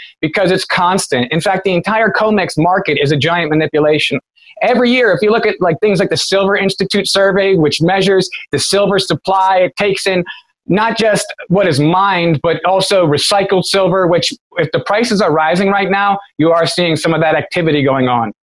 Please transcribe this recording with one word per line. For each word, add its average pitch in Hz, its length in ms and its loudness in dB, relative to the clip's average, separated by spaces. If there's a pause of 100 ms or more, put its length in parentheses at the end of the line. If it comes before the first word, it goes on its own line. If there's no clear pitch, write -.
(220)
because 180 300 0
it's 190 120 0
constant. 175 680 -2
In 160 100 0
fact, 190 220 -2
the 190 100 -2
entire 208 360 0
comex 202 500 0
market 175 420 0
is 143 100 0
a 151 60 2
giant 165 320 -2
manipulation. 151 720 0 (420)
Every 240 300 2
year, 247 220 2
if 185 100 -2
you 208 80 2
look 220 160 0
at, 196 120 -2
like, 170 200 0
things 202 200 2
like 196 120 0
the 156 60 -2
Silver 196 380 0
Institute 196 520 -2
survey, 196 480 2
which 151 260 0
measures 185 480 2 (220)
the 143 80 -2
silver 196 400 0
supply, 190 580 0
it 180 200 0
takes 202 280 -2
in 185 180 -2 (440)
not 220 280 0
just 214 380 -2 (140)
what 190 200 2
is 143 120 0
mined, 170 640 2
but 165 220 0
also 185 380 2
recycled 190 600 0
silver, 190 420 0
which 170 260 0 (260)
if 160 160 -2
the 160 60 -2
prices 208 440 0
are 160 100 2
rising 175 360 0
right 196 200 0
now, 196 300 0 (180)
you 160 140 2
are 165 160 2
seeing 170 280 0
some 165 200 -2
of 156 60 0
that 160 120 2
activity 147 500 0
going 131 240 0
on, 117 240 -2 (280)